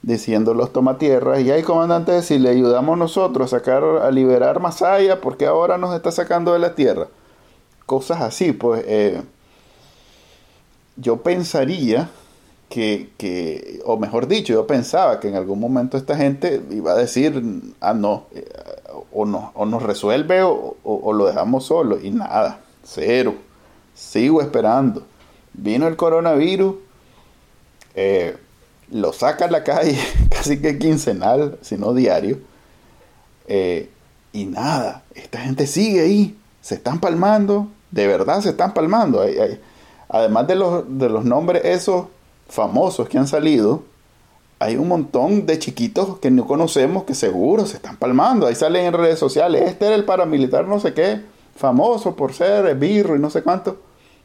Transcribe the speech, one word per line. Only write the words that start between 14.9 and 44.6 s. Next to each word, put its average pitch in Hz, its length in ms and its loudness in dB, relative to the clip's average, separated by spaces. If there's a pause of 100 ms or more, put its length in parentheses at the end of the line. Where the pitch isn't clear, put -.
que 104 100 -6
en 101 60 -6
algún 98 240 -4
momento 123 380 -2
esta 139 200 -4
gente 143 540 -2
iba 87 220 -4
a 92 40 2
decir, 127 460 0 (380)
"Ah, 101 120 -2
no, 104 400 -2
eh, - 120 -16 (680)
o 104 140 -2
no, 104 280 -6
o 104 120 -4
nos 113 160 -4
resuelve 131 600 0
o, - 420 0
o, 107 180 -2
o 107 100 -2
lo 104 140 2
dejamos 113 380 0
solo", 156 360 0
y 98 100 -10
nada, 190 500 -2 (240)
cero, 113 500 0 (600)
sigo 147 480 0
esperando. 120 600 0 (520)
Vino 113 340 -2
el 160 80 -4
coronavirus, 170 800 2 (1200)
eh, 92 400 0 (540)
lo 98 220 -2
saca 156 340 -2
a 170 40 -2
la 165 140 0
calle 151 340 0 (160)
<laughs> - 160 4
casi 143 300 0
que 147 180 -2
quincenal, 139 840 0
si - 140 -8
no 101 180 -2
diario, 113 440 2 (1080)
eh, 90 420 -2 (420)
y 104 120 -8
nada, 123 580 -6 (120)
esta - 260 -16
gente 135 260 -4
sigue 190 360 0
ahí, 196 360 2 (220)
se - 160 -8
están 156 240 -6
palmando, 202 640 2 (240)
de 104 160 0
verdad 101 340 2
se 202 100 0
están 190 220 0
palmando. 185 480 2
Hay, 95 180 0
hay, 104 220 0 (480)
además 113 380 2
de 185 80 2
los, 175 440 -2
de 127 100 2
los 110 160 0
nombres 160 400 0
esos 180 420 0 (420)
famosos 117 600 -2
que - 100 -2
han 139 100 2
salido, 147 540 2 (800)